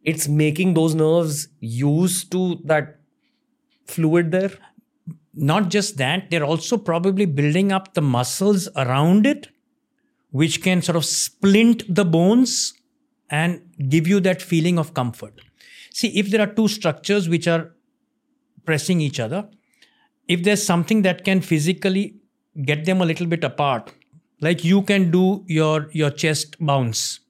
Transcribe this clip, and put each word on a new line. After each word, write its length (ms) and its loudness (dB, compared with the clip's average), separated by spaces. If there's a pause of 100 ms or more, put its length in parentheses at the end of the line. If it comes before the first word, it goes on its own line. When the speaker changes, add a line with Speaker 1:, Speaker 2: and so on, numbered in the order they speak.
Speaker 1:
it's 240 -4
making 460 2
those 220 2
nerves 520 0 (120)
used 720 -2
to 340 -2
that 320 -2 (880)
fluid 460 0
there? 200 -2 (840)
Speaker 2:
Not 360 0
just 280 -4
that, 320 -2
they're 140 -2
also 340 -2
probably 480 -2
building 460 0
up 220 -4
the 80 0
muscles 760 0
around 500 4
it, 220 0 (840)
which 300 0
can 200 2
sort 160 -2
of 80 -2
splint 800 2 (100)
the 100 2
bones 720 2 (560)
and 320 -2 (280)
give 180 2
you 140 4
that 200 0
feeling 380 0
of 140 -6
comfort. 460 -6 (540)
See, 140 -4 (100)
if 140 0
there 100 2
are 120 2
two 140 2
structures 640 -2
which 180 0
are 260 -2 (920)
pressing 360 0
each 180 -4
other, 280 -6 (800)
if 160 0
there's 200 2
something 400 2
that 220 0
can 160 2
physically 720 -2 (500)
get 200 -2
them 160 2
a 40 2
little 220 -2
bit 160 -2
apart, 500 -4 (480)
like 220 -2
you 180 4
can 300 2
do 360 2
your, 440 0
your 180 0
chest 500 -4
bounce 600 -2 (100)